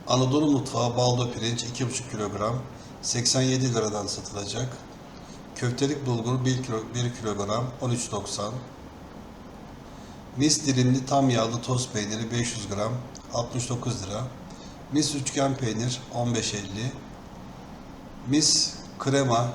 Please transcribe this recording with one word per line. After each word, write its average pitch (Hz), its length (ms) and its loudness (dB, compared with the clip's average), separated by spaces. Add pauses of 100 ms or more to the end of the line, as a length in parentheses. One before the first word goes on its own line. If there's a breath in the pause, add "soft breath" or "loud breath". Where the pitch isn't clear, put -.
Anadolu 131 440 6
Mutfağı 120 460 2
baldo 123 340 4
pirinç 117 320 -2
iki 123 260 -2
buçuk - 220 -6
kilogram 104 440 0 (460 loud breath)
seksen 123 400 2
yedi 131 320 4
liradan 107 340 0
satılacak. 104 720 -4 (760 loud breath)
Köftelik 135 500 0
bulgur 123 400 2
bir 127 180 2
kilo-, 110 320 -4
bir 120 200 0
kilogram 107 500 0 (160)
on 123 80 0
üç 117 220 0
doksan. 104 420 -4 (1800 loud breath)
Mis 151 280 4
dilimli 127 400 6
tam 139 240 6
yağlı 117 320 4
toz 127 280 0
peyniri 110 420 -2
beş 120 260 0
yüz 98 100 -6
gram 101 240 0 (420)
altmış 123 360 -2
dokuz 110 340 -2
lira. 101 200 -4 (680 loud breath)
Mis 147 240 2
üçgen 135 400 2
peynir 120 460 0 (120)
on 120 220 2
beş 107 180 0
elli. 101 380 -4 (1400)
Mis - 460 4 (260)
krema 127 560 4